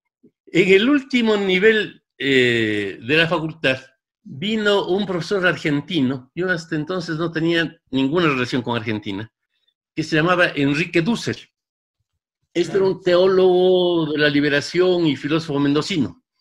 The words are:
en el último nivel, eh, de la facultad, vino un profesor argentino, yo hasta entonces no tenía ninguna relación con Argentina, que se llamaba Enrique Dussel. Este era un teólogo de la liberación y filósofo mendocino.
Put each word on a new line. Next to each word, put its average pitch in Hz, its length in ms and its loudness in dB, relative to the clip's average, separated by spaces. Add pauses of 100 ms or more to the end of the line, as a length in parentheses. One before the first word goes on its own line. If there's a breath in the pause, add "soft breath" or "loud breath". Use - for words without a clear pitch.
(460)
en 180 260 2
el 208 160 4
último 247 480 0
nivel, 202 680 0 (120)
eh, 117 880 0
de 135 140 -2
la 165 100 2
facultad, 160 540 -2 (420)
vino 202 640 -2
un 196 180 -2
profesor 180 400 -4
argentino, 143 880 -2
yo 180 160 -6
hasta 165 280 -6
entonces 170 400 -6
no 165 160 -4
tenía 165 440 -2 (140)
ninguna 139 380 0
relación 127 340 -2
con 117 140 -4
Argentina, 107 560 -8 (640)
que 156 80 -4
se 160 100 -8
llamaba 175 400 2
Enrique 147 480 0
Dussel. 196 340 -2 (1160)
Este 175 220 -2
era 190 100 2
un 180 160 -4
teólogo 180 1080 4
de 147 60 -2
la 147 100 4
liberación 151 800 2
y 131 80 0
filósofo 147 420 -4
mendocino. 143 640 -2 (180)